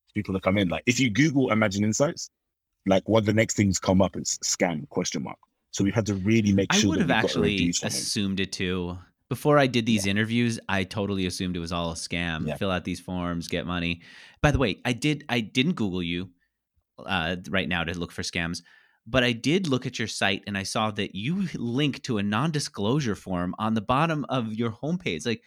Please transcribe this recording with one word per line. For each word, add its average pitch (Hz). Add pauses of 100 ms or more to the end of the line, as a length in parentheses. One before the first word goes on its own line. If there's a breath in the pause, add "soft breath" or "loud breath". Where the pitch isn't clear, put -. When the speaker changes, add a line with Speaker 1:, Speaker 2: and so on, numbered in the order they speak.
(140)
Speaker 1:
People 98
that 95
come 95
in, 98
like, 80
if 117
you 127
Google 131
Imagine 107
Insights, 135 (560)
like, 95
one 110
of 101
the 107
next 110
things 98
come 95
up 90
is -
scam, 80
question -
mark. - (340)
So -
we've 98
had 110
to 101
really 104
make 98
Speaker 2:
I 185
Speaker 1:
sure -
Speaker 2:
would -
Speaker 1:
that -
Speaker 2:
have 170
Speaker 1:
we've 123
got 110
a -
Speaker 2:
actually 104
Speaker 1:
review 95
from -
it. 101
Speaker 2:
assumed 98
it 95
too. 90 (300)
Before 147
I 139
did 120
these 107
Speaker 1:
Yeah. 98
Speaker 2:
interviews, 113 (120)
I 95
totally 98
assumed 90
it -
was 85
all 85
a 82
scam. 85
Speaker 1:
Yeah. 76
Speaker 2:
Fill 98
out 90
these 87
forms, 87
get 82
money. 85 (400 loud breath)
By 147
the 131
way, 120
I 123
did, 147
I 120
didn't 131
Google 92
you, 87 (760)
uh, 90 (120)
right 87
now 85
to 85
look 85
for -
scams, 87 (460 soft breath)
but 123
I 123
did 147
look 127
at 131
your 113
site 101
and 101
I 98
saw 110
that 104
you 165
link 123
to 113
a 101
non-disclosure 123
form 90
on 110
the 110
bottom 147
of 117
your 113
homepage. 139
Like, 113